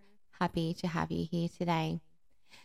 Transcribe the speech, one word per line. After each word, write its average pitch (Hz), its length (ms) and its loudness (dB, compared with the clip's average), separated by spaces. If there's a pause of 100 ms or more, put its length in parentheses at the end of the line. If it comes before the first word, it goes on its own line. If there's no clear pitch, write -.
(400)
happy 170 360 2
to - 120 -2
have 160 240 0
you 165 180 0
here 170 200 0
today. 165 500 0 (640)